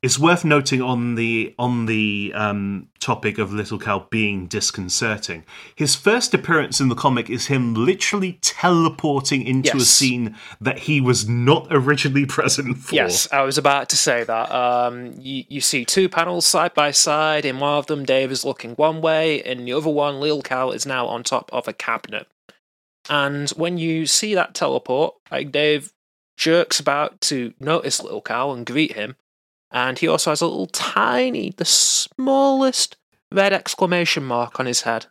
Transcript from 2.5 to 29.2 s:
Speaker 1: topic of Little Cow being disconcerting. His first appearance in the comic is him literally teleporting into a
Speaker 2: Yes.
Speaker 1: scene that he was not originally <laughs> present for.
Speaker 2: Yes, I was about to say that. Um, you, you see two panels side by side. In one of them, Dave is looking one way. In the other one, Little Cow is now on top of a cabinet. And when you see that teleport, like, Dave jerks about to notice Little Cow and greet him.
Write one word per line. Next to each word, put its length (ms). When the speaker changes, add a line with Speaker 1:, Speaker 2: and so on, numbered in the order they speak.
Speaker 1:
topic 400
of 140
Little 260
Cow 320
being 380
disconcerting. 960
His 180
first 400
appearance 460
in 80
the 80
comic 340
is 160
him 280
literally 680
teleporting 1040
into 300
a 20
Speaker 2:
Yes. 80
Speaker 1:
scene 500
that 200
he 200
was 280
not 420
originally 560
<laughs> 120
present 400
for. 180
Speaker 2:
Yes, 340
I 120
was 140
about 340
to 60
say 280
that. 260
Um, 680
you, 280
you 120
see 240
two 240
panels 380
side 280
by 160
side. 540
In 160
one 180
of 80
them, 180
Dave 280
is 120
looking 280
one 300
way. 340
In 280
the 80
other 180
one, 280
Little 240
Cow 300
is 120
now 220
on 160
top 300
of 160
a 40
cabinet. 540
And 420
when 280
you 280
see 280
that 180
teleport, 640
like, 220
Dave 400
jerks 440
about 400
to 400
notice 420
Little 180
Cow 300
and 160
greet 280
him. 200